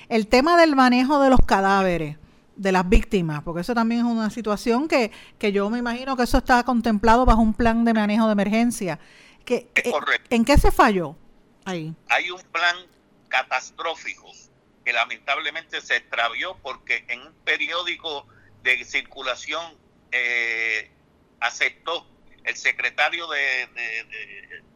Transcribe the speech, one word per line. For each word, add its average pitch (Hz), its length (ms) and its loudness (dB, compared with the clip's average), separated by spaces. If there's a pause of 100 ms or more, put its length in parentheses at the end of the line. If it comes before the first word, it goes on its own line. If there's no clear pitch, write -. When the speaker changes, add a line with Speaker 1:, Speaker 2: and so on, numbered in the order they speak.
Speaker 1:
el 220 200 0
tema 294 280 4
del 330 180 6
manejo 262 480 4
de 269 60 6
los 254 120 8
cadáveres 190 760 2 (400)
de 196 160 0
las 180 160 2
víctimas, 175 540 2
porque 170 180 -8
eso 175 140 -4
también 233 260 0
es 240 60 0
una 226 240 -2
situación 226 580 -2
que, 254 240 0 (260)
que 208 140 -2
yo 202 160 -2
me 233 100 -4
imagino 247 380 -6
que 247 60 0
eso 247 160 2
está 240 240 2
contemplado 233 640 2
bajo 233 160 6
un 220 100 4
plan 233 320 2
de 233 80 2
manejo 214 340 2
de 214 60 2
emergencia. 208 680 0 (460)
¿Qué, - 300 -4
Speaker 2:
Es - 120 0
Speaker 1:
eh, 240 40 0
Speaker 2:
correcto. - 400 -4
Speaker 1:
¿En 233 160 2
qué 285 100 4
se 392 140 6
falló 190 460 2 (500)
ahí? 165 280 -8 (140)
Speaker 2:
Hay 156 220 0
un 180 100 -12 (100)
plan 175 260 0 (520)
catastrófico 131 1000 -6 (560)
que 120 80 -2
lamentablemente 147 880 -6
se 131 140 -2
extravió 117 680 -6
porque 127 460 -8
en 120 120 -10
un 151 120 -20 (120)
periódico 160 840 -6 (360)
de 123 220 -2
circulación, 135 760 -8 (520)
eh, 117 760 -4 (520)
aceptó 139 640 -6 (380)
el 117 100 -6
secretario 147 720 -4
de, 135 480 -4
de, 113 300 -10
de, 101 580 -18 (140)